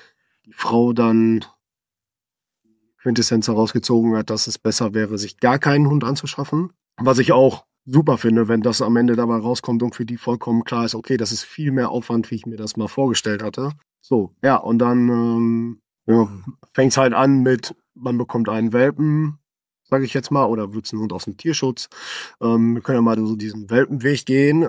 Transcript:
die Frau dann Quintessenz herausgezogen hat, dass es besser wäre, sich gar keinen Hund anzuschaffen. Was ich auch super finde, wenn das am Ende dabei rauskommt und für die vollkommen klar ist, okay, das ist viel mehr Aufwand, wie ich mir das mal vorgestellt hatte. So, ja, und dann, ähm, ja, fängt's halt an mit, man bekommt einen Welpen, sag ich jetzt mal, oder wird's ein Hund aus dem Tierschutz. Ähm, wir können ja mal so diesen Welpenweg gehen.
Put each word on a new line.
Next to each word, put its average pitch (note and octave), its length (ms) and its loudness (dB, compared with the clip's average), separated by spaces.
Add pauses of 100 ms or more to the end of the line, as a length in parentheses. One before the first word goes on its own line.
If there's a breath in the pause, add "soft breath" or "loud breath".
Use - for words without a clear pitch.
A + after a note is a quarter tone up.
(460 soft breath)
die G#2+ 80 -20
Frau A#2+ 400 0
dann A2+ 500 2 (1600)
Quintessenz A#2 480 0
herausgezogen A2+ 640 2
hat, G#2+ 140 -4
dass A2 180 -2
es A2 100 -8
besser G#2+ 360 -2
wäre, G#2+ 240 -2
sich G2+ 220 -10
gar B2+ 200 2
keinen C#3+ 300 4
Hund C#3+ 160 0
anzuschaffen. D3+ 640 -6 (260)
Was B2 220 2
ich A#2 140 4
auch B2+ 320 4 (180)
super C3+ 340 2
finde, A2+ 300 2
wenn A2+ 140 0
das A#2 200 0
am A2+ 140 0
Ende A#2+ 220 2
dabei A#2 200 0
rauskommt A#2+ 460 -4
und A#2+ 120 -4
für A#2 100 -6
die A#2 120 -10
vollkommen A#2 460 -2
klar A#2 220 -4
ist, A2+ 100 -6
okay, A#2 220 -4
das A2 160 -4
ist G#2+ 100 -6
viel D3+ 280 -6
mehr B2+ 180 0
Aufwand, A#2 420 -4
wie A#2+ 40 -8
ich G#2+ 100 -10
mir A2+ 120 -12
das G#2+ 200 -10
mal G#2+ 100 -4
vorgestellt A2 560 -2
hatte. C3 280 -6 (280)
So, G#2+ 340 -2 (100)
ja, C3 120 4
und A2+ 240 0
dann, B2 300 2
ähm, A#2 720 0 (240)
ja, A2+ 240 4 (440)
fängt's C3+ 240 2
halt B2+ 160 4
an C3+ 280 4
mit, B2+ 340 0 (200)
man B2 220 -4
bekommt A#2 300 -2
einen A2 240 -2
Welpen, D3 680 0 (440)
sag C3+ 200 0
ich A#2+ 100 -6
jetzt - 180 -4
mal, C3+ 140 2
oder G#2+ 280 -2
wird's A2 200 -10
ein G#2+ 60 -6
Hund G#2+ 120 -4
aus F#2 140 -10
dem G2+ 120 -12
Tierschutz. C#3+ 520 -4 (520 loud breath)
Ähm, A#2 340 2
wir A#2 60 -6
können C3 160 -2
ja A#2 40 2
mal A2+ 160 2
so A2 180 -2
diesen G#2+ 340 -10
Welpenweg C3 560 0
gehen. D3 440 2